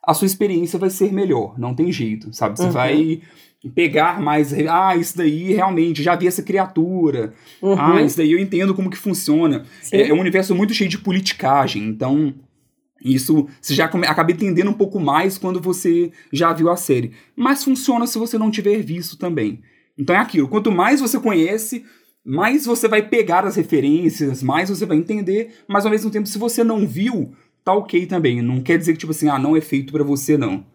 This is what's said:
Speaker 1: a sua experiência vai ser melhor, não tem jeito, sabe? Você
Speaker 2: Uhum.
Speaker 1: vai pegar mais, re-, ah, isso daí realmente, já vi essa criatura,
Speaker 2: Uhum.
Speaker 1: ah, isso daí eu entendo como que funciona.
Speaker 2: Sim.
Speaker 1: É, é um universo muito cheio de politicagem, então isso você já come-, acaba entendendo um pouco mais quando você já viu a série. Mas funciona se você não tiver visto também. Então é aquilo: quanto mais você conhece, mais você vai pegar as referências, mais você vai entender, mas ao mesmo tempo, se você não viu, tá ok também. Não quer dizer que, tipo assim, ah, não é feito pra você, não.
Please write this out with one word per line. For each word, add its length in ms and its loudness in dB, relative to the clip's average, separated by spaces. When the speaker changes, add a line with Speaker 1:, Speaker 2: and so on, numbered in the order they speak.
Speaker 1:
a 100 2
sua 120 0
experiência 520 0
vai 120 0
ser 220 0
melhor, 460 -2
não 160 -4
tem 180 0
jeito, 420 -6
sabe? 240 -4
Você 80 0
Speaker 2:
Uhum. 60 2
Speaker 1:
vai 480 0
pegar 460 0
mais, 300 0
re-, 180 -2
ah, 280 2
isso 200 -2
daí 360 0
realmente, 500 0
já 140 2
vi 100 0
essa 160 0
criatura, 880 0
Speaker 2:
Uhum. 180 2
Speaker 1:
ah, 240 4
isso 140 0
daí 160 4
eu 80 4
entendo 340 0
como 160 -4
que 60 -10
funciona. 680 0
Speaker 2:
Sim. 160 -4
Speaker 1:
É, 120 6
é 60 4
um 40 2
universo 380 0
muito 180 0
cheio 160 0
de 80 -6
politicagem, 840 0
então 500 0
isso 420 2
você 140 -4
já 120 2
come-, 220 -2
acaba 240 2
entendendo 380 0
um 40 0
pouco 240 -2
mais 400 0
quando 220 -4
você 500 0
já 200 2
viu 160 2
a 80 2
série. 360 -2
Mas 260 0
funciona 460 0
se 100 -6
você 180 -4
não 140 2
tiver 280 0
visto 380 -8
também. 440 -4
Então 200 0
é 20 4
aquilo: 300 0
quanto 240 0
mais 280 2
você 200 -2
conhece, 640 0
mais 420 0
você 220 0
vai 140 2
pegar 420 2
as 100 -2
referências, 880 0
mais 260 0
você 160 -2
vai 120 0
entender, 580 -2
mas 160 0
ao 80 2
mesmo 180 0
tempo, 180 -4
se 100 -8
você 260 0
não 220 2
viu, 460 -4
tá 100 0
ok 320 0
também. 360 0
Não 180 0
quer 180 0
dizer 140 0
que, 80 0
tipo 120 -8
assim, 160 0
ah, 100 0
não 180 2
é 40 2
feito 320 -6
pra 120 -2
você, 320 0
não. 280 -2